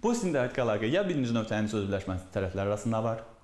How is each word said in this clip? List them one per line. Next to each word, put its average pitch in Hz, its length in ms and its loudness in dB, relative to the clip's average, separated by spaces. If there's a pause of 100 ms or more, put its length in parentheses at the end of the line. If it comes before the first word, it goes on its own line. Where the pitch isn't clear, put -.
Bu 233 160 2
sintaktik 143 460 0
əlaqə 110 260 2
ya 190 160 2
birinci 131 300 0
nöqtənin 107 340 0
söz 107 160 0
birləşməsi 92 480 -4
tərəflər 98 380 0
arasında 110 320 -2
var 113 180 -2 (220)